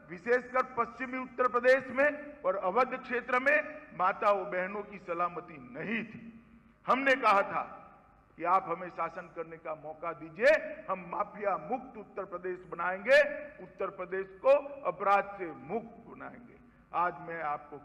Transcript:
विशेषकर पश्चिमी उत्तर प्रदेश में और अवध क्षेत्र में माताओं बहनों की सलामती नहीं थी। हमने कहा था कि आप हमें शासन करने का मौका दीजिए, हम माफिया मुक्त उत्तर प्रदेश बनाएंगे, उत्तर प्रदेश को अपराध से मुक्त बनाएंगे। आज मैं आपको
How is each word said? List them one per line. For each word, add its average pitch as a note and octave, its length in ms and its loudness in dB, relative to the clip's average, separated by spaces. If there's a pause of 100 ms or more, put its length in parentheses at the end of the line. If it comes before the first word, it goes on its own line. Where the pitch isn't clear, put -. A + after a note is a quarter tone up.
विशेषकर B3 540 0 (120)
पश्चिमी B3 440 -4
उत्तर B3+ 300 0
प्रदेश B3+ 400 4
में C#4+ 520 0
और F#3 220 2
अवध A#3+ 340 2
क्षेत्र B3 440 0
में C#4+ 160 4 (400)
माताओं G3 480 2
बहनों F#3 380 -4
की G#3 180 -14
सलामती E3+ 560 -6 (160)
नहीं F#3 320 -4
थी। - 160 -14 (640)
हमने C4 320 4
कहा G#3+ 260 6
था E3 200 -2 (760)
कि D#3 80 -6
आप F#3 220 6
हमें F3 240 -4
शासन E3+ 440 -6
करने E3 220 -10
का D#3 200 -8
मौका D#3 380 -8
दीजिए, E3 360 4 (360)
हम F#3 220 -4
माफिया G3+ 480 -2 (100)
मुक्त A3+ 300 -6
उत्तर G3 300 -10
प्रदेश F3+ 300 -8 (120)
बनाएंगे, F#3+ 500 4 (440)
उत्तर F#3 300 -8
प्रदेश F#3 340 -6 (140)
को C4+ 160 8 (300)
अपराध G3 500 2
से F3 140 -8 (160)
मुक्त - 400 -8
बनाएंगे। - 460 -16 (420)
आज F3 260 0
मैं E3 220 -8
आपको D3 420 -6